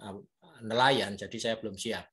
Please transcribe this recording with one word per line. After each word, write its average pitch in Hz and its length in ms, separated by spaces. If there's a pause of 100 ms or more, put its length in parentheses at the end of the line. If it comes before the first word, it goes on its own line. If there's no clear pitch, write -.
eh, 101 160 (480)
nelayan, 113 480
jadi 98 240
saya 113 160
belum 101 240
siap. 101 340